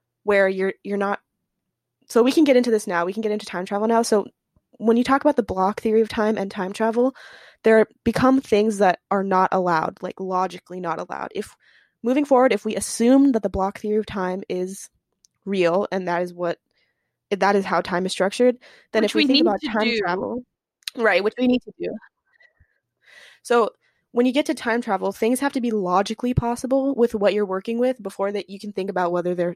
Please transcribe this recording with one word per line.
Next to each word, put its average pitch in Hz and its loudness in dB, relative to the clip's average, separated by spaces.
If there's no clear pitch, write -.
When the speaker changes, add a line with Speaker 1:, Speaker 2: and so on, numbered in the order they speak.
Speaker 1:
where 196 4
you're, 190 -2
you're 202 -4
not, 202 -2
so 226 2
we 247 4
can 330 4
get 277 6
into 247 2
this 214 0
now, 175 -2
we 190 -6
can 220 -8
get 214 -2
into 208 -6
time 180 -6
travel 202 -2
now. 233 4
So 214 0
when 226 2
you 247 2
talk 269 2
about 294 2
the 226 0
block 190 -2
theory 226 2
of 214 0
time 214 0
and 196 -6
time 196 -6
travel, 226 0
there 220 6
become 262 2
things 208 0
that 202 4
are 196 0
not 190 2
allowed, 180 0
like, - -10
logically 185 -6
not 165 -6
allowed. - -10
If, - -10
moving 262 0
forward, 254 4
if 208 -4
we 214 -4
assume 262 4
that 226 0
the 196 -4
block 190 -4
theory 214 -2
of 214 -2
time 190 -6
is 185 -8
real, 185 0
and 180 -4
that 175 -2
is 180 -6
what, 175 -4
that 196 2
is 196 0
how 180 0
time 180 -4
is 185 -4
structured, 240 0
then 220 0
Speaker 2:
Which 208 0
Speaker 1:
if - -4
we 311 2
Speaker 2:
we 294 2
Speaker 1:
think 277 4
Speaker 2:
need 302 2
Speaker 1:
about 311 0
Speaker 2:
to 302 -4
Speaker 1:
time 220 0
Speaker 2:
do. 233 -2
Speaker 1:
travel, 202 -4
right, 202 2
which 214 0
we 254 2
need 247 2
to 214 -18
do. 170 -6
So 240 2
when 240 2
you 254 2
get 285 0
to 320 0
time 240 -2
travel, 196 -2
things 233 0
have 277 -4
to 262 -2
be 233 -2
logically 208 -2
possible 254 -2
with 233 2
what 196 2
you're 208 0
working 190 -6
with 254 -2
before 196 -4
that 202 -8
you 190 -14
can 208 -12
think 196 -6
about 180 -2
whether 175 -2
they're 175 -2